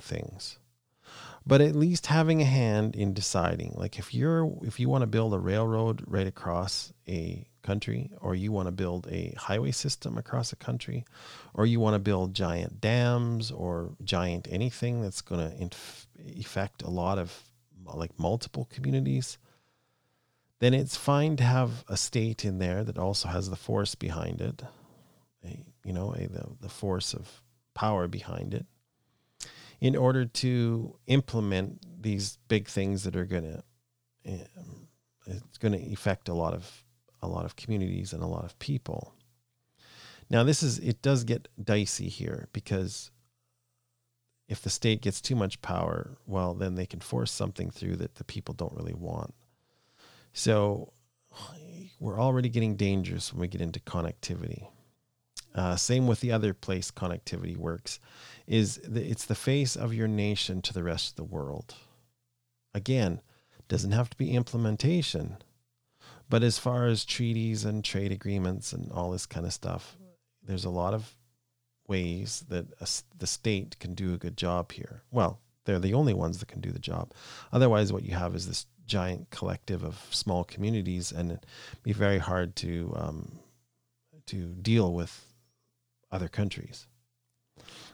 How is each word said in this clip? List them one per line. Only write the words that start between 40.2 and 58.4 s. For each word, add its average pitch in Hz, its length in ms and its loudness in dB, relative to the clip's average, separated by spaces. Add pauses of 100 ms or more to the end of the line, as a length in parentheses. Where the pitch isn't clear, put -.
Now, 117 140 6
this 143 180 4
is, 123 160 2
it - 240 -2
does 135 220 4
get - 240 -2 (160)
dicey 101 460 2
here, - 440 -6
because - 560 -2 (1400)
if - 140 -6
the - 80 -2
state 110 320 2
gets - 200 -2
too - 140 0
much 98 280 0
power, 85 540 -2 (100)
well, 90 260 0
then 92 220 -2
they 92 100 -2
can 85 140 -10
force 120 320 -2
something 92 400 -4
through 90 240 -4
that 85 200 -6
the - 80 -10
people - 300 -8
don't - 220 -6
really 80 180 -6
want. 82 400 -6 (1000)
So 104 600 2 (1080)
we're 107 220 -2
already 127 280 4
getting 113 260 2
dangerous 95 580 2
when 87 80 -2
we 87 60 0
get 87 140 -4
into 87 180 -2
connectivity. 82 880 -4 (840)
Uh, 90 220 2
same 127 320 4
with 113 140 4
the 123 100 2
other 107 220 4
place 92 360 -4
connectivity 87 680 -4
works, 85 420 -6 (480)